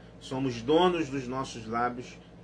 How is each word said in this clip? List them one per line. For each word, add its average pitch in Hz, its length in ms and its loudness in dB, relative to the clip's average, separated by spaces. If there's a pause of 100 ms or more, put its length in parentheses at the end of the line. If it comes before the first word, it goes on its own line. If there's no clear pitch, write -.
(200)
somos 131 420 -4
donos 160 460 4
dos 131 180 -6
nossos 127 400 -6
lábios, 120 520 -2 (260)